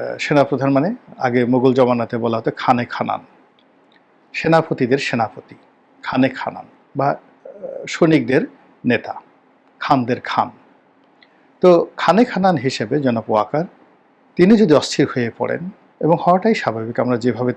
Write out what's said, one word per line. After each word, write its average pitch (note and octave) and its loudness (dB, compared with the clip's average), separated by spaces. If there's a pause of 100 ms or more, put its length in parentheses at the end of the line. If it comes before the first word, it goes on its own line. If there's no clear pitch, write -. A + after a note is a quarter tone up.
(260)
সেনাপ্রধান C#3 2
মানে D3+ 2 (380)
আগে B2 2 (120)
মোগল B2+ 4
জমানাতে A#2+ 0
বলা A2+ -2
হতো B2 -2 (120)
খানে A#2+ 0 (100)
খানান, G#2 -6 (1120)
সেনাপতিদের C#3 0
সেনাপতি, - -6 (480)
খানে C3 0
খানান - -10 (320)
বা, C#3 0
আহ, D#3 -2 (760)
সৈনিকদের D3+ 2 (420)
নেতা, - -2 (680)
খানদের B2+ 0 (100)
খান। F#2 -2 (1120)
তো F#3 6 (280)
খানে F#3+ 2
খানান F#3 0 (100)
হিসেবে B2 -4 (120)
জনাব A2+ -2
ওয়াকার, A2+ 0 (680)
তিনি F#3 6 (100)
যদি D#3 4
অস্থির - -2
হয়ে A#2 -2
পড়েন, A#2+ -4 (420)
এবং D#3+ 2
হওয়াটাই F#3 2
স্বাভাবিক, A2+ -6
আমরা B2 0
যেভাবে B2 -2